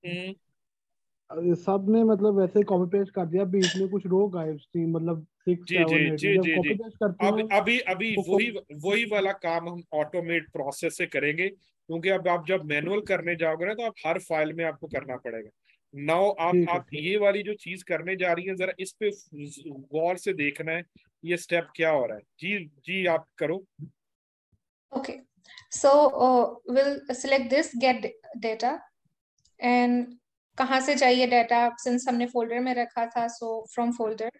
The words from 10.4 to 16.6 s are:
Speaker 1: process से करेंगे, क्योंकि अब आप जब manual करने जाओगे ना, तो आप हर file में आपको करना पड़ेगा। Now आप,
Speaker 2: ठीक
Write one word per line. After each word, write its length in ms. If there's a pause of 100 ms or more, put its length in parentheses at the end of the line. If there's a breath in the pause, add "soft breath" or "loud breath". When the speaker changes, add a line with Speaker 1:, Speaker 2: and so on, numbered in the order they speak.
Speaker 1:
process 460
से 100
करेंगे, 420
क्योंकि 600
अब 200
आप 180
जब 180
manual 360
करने 360
जाओगे 300
ना, 80
तो 80
आप 120 (120)
हर 120
file 340
में 120
आपको 220
करना 300
पड़ेगा। 340 (460)
Now 440
आप, 120
Speaker 2:
ठीक 160